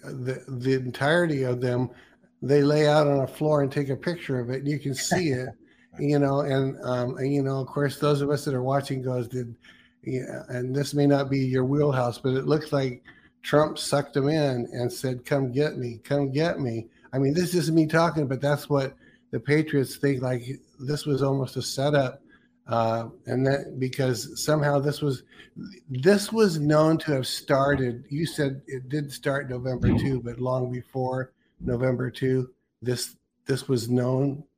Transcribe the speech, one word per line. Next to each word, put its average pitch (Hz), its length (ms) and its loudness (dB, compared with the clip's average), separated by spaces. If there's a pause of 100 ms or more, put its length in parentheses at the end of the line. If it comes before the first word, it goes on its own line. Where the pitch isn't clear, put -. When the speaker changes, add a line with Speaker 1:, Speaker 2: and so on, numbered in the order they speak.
Speaker 1:
the, 131 460 -8
the 131 260 0
entirety 139 720 0
of 123 160 -2
them, 123 300 0 (520)
they 143 200 4
lay 147 240 4
out 147 200 6
on 139 140 4
a 139 60 0
floor 151 360 0
and 135 100 -2
take 143 160 -2
a 135 80 -2
picture 170 420 -4
of 120 120 -6
it, 131 80 -4
and 139 100 -4
you 151 100 -2
can 139 160 -4
see 175 360 0
it, 127 180 -2 (260)
Speaker 2:
<laughs> - 240 -20
Speaker 1:
you 147 200 2
know, 139 220 4
and, 135 440 0
um, 127 320 -2
and, 135 180 -2
you 143 80 2
know, 135 180 -2
of 127 60 -4
course, 143 320 -2
those 147 220 2
of 143 100 0
us 143 140 -2
that 143 100 -2
are 123 80 -2
watching 135 400 -2
goes, 127 240 -4
"Did," 117 300 -10 (480)
yeah, - 440 -6
and 127 280 -4
this 143 180 -2
may 143 120 6
not 139 240 4
be 135 80 0
your 131 260 2
wheelhouse, 131 540 2
but 131 160 0
it 131 120 -2
looks 147 240 0
like 135 320 -2 (400)
Trump 151 360 2
sucked - 360 -2
them 139 140 2
in 139 440 0
and 120 200 -2
said, 127 320 -6
"Come 135 260 0
get 143 280 0
me, 117 260 -8
come 143 260 0
get 156 300 0
me." 113 260 -4 (260)
I 131 60 -2
mean, 139 160 4
this 175 200 0
isn't 160 200 2
me 160 120 6
talking, 156 420 2
but 127 140 -4
that's 143 280 0
what 135 240 0 (380)
the 123 80 -4
Patriots 147 560 0
think, 139 260 0
like, 127 200 -2 (360)
this 143 280 -6
was 135 160 0
almost 135 340 0
a 123 60 -4
setup, 135 600 0 (460)
uh, 117 400 0 (180)
and 123 200 -2
that 139 340 -2
because 131 640 -2
somehow 147 340 2
this 147 240 -2
was, 139 220 -4 (640)
this 165 440 2
was 208 280 4
known 156 380 6
to 156 140 -2
have 131 140 0
started. 135 840 0
You 151 180 -2
said 139 420 -4
it 127 200 -10
did 143 240 -4
start 139 380 -4
November 123 480 0
two, 131 240 0
but 120 160 -10
long 127 320 -2
before 127 640 -6 (280)
November 123 500 0
two, 131 400 0 (300)
this, 120 360 -4 (300)
this 131 220 -2
was 117 220 0
known 127 540 0 (140)